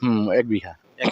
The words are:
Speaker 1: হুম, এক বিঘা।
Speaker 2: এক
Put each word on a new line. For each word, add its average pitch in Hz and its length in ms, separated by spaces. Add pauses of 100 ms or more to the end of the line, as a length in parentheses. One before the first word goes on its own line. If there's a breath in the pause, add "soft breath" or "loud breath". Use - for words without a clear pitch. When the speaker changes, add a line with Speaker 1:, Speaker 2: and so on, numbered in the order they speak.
Speaker 1:
হুম, 107 280
এক 120 160
বিঘা। 95 260 (240)
Speaker 2:
এক 127 140